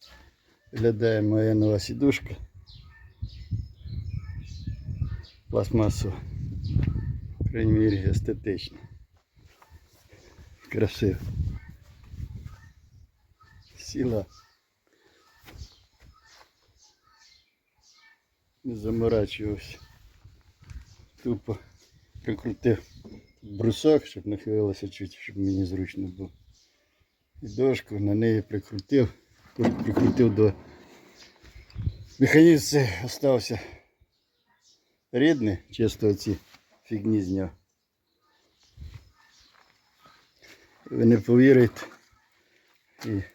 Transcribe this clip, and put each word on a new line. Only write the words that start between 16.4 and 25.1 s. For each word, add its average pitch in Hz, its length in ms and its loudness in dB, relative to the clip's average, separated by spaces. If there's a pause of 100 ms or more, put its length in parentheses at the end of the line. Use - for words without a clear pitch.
Не 123 120 -8
заморачувався. 107 1000 -2 (1500)
Тупо 117 340 -6 (680)
прикрутив 110 600 -2 (580)
брусок, 113 640 2
щоб 98 220 -12
нахилилося 104 640 -2
чуть, 92 240 -14